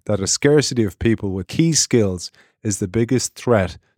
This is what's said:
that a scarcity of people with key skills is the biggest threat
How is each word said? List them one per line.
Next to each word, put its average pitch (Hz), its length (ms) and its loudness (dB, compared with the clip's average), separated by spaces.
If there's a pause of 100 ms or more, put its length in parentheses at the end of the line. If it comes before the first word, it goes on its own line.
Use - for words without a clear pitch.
that 104 160 -2
a 95 80 -6
scarcity 139 560 2
of 95 160 -4
people 107 320 0
with 92 160 -6
key 165 240 0
skills 101 600 0 (320)
is 104 160 -4
the 101 80 -4
biggest 113 480 -2
threat 101 420 0 (200)